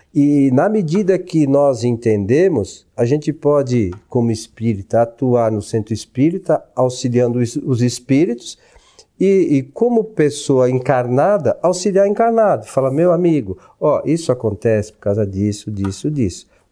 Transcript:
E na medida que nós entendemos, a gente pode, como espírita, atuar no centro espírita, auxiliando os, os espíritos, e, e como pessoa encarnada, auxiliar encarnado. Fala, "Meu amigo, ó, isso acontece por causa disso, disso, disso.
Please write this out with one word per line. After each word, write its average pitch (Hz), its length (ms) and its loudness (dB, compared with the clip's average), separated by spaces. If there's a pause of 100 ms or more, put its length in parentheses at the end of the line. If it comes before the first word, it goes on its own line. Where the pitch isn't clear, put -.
(140)
E 143 360 2
na 143 180 2
medida 190 500 0
que 165 280 0
nós 135 380 2
entendemos, 117 1000 0 (100)
a 120 120 -2
gente 147 260 -2
pode, 127 600 0 (180)
como 117 200 0
espírita, 110 680 -4
atuar 120 500 0
no 107 120 -2
centro 110 320 -4
espírita, 156 680 -2 (140)
auxiliando 123 640 0
os, 117 180 -2
os 131 260 -2
espíritos, 143 760 -2 (600)
e, 185 380 2
e 135 40 -2
como 233 400 0
pessoa 143 680 0
encarnada, 127 960 0
auxiliar 185 460 2
encarnado. 208 580 0
Fala, 135 240 0
"Meu 170 220 2
amigo, 156 440 0 (220)
ó, 139 260 0
isso 160 280 0
acontece 107 600 -2
por - 60 -20
causa 104 260 -2
disso, 101 460 -4
disso, 98 400 -4
disso. 127 380 -4 (240)